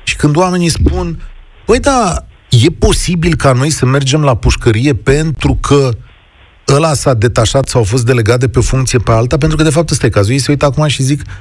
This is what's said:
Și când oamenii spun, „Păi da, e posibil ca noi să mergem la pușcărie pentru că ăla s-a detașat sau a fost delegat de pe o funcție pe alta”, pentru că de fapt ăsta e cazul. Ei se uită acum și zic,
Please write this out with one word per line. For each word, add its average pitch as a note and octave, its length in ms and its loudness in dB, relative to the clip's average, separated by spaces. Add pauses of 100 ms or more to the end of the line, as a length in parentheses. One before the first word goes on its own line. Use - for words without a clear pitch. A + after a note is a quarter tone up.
Și - 120 -4
când D3+ 200 0
oamenii F3+ 340 0
spun, F3+ 500 -2 (460)
„Păi A#3+ 140 2
da, A#3+ 460 0 (240)
e B2 200 4 (100)
posibil E3 560 0
ca C3+ 160 0
noi C3 180 0
să C#3 160 -2
mergem C#3 380 0
la C3+ 120 2
pușcărie A#2+ 580 0
pentru C#3+ 680 0
că C#3 280 2 (760)
ăla D3 260 2
s-a C3+ 200 0
detașat A#2 540 0
sau B2 140 0
a - 20 2
fost A2+ 220 -2
delegat A#2+ 340 2
de B2+ 100 0
pe B2+ 100 0
o - 20 4
funcție B2+ 380 0
pe A#2 120 -2
alta”, A2+ 260 0
pentru D#3 200 0
că D#3+ 60 2
de D#3 60 2
fapt D#3 200 0
ăsta - 160 -4
e A2+ 40 2
cazul. G#2 220 0
Ei C#3 80 0
se C#3+ 120 -2
uită C#3+ 140 0
acum C#3+ 220 0
și C3+ 160 -2
zic, C#3+ 180 -2 (200)